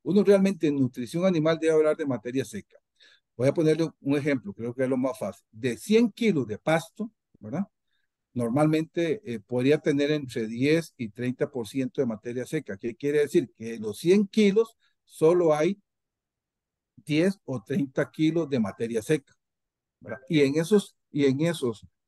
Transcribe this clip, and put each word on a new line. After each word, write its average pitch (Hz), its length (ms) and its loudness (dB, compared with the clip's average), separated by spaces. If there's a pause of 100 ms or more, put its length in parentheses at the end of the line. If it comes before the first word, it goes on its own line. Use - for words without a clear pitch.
uno 185 220 2
realmente 190 420 4
en 147 80 0
nutrición 131 500 -2
animal 160 320 2
debe 160 140 0
hablar 156 240 4
de 156 100 -6
materia 123 380 -4
seca. - 320 -12 (640)
Voy 123 100 2
a 139 60 2
ponerle 156 340 2 (140)
un 143 160 0
ejemplo, 135 360 -4
creo 120 220 -10
que 131 80 -2
es 127 60 0
lo 131 80 0
más 127 200 -4
fácil. - 340 -10
De 113 260 -6
cien 220 340 2
kilos 175 340 0
de 104 120 -10
pasto, 165 520 -4 (300)
¿verdad? 143 240 -8 (680)
Normalmente, 156 920 0
eh, 113 160 -8
podría 127 380 2
tener 143 340 0
entre 131 360 -4
diez 139 500 0
y 113 140 -8
treinta 123 380 -4
por 120 160 -8
ciento 131 360 -4
de 131 60 0
materia 117 380 -8
seca. 139 300 -8
¿Qué 117 180 -8
quiere 147 260 -2
decir? 147 380 0
Que 113 140 -12
de 113 80 -12
los 107 200 -8
cien 196 280 2
kilos 208 480 2 (300)
solo 165 500 2
hay 170 240 -2 (1300)
diez 160 400 0
o 131 180 -6
treinta 139 460 -4
kilos 160 400 0
de 135 100 0
materia 113 420 -4
seca, - 340 -2 (640)
¿verdad? - 200 -12 (100)
Y 156 120 2
en 139 160 2
esos, 196 380 2 (160)
y 143 140 0
en 135 160 2
esos, 160 440 -2 (220)